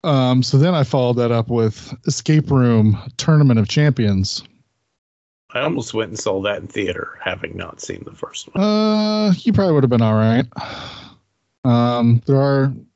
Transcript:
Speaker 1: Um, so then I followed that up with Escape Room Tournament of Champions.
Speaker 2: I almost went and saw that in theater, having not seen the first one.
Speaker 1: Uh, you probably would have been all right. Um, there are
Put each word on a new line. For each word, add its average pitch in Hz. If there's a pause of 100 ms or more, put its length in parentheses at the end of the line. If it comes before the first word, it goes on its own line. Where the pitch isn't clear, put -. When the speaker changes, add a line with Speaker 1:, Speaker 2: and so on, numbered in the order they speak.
Speaker 1:
Um, 131
so -
then 175
I 147
followed 123
that 120
up 117
with 113 (120)
Escape 156
Room 113 (200)
Tournament 143
of 101
Champions. 110 (1080)
Speaker 2:
I 123
almost 147
went 110
and 104
saw 98
that 101
in -
theater, -
having 92
not 90
seen -
the -
first -
one. 190
Speaker 1:
Uh, 214
you 220
probably 190
would 139
have 127
been 120
all 110
right. 113 (1160)
Um, 120
there 139
are 139 (220)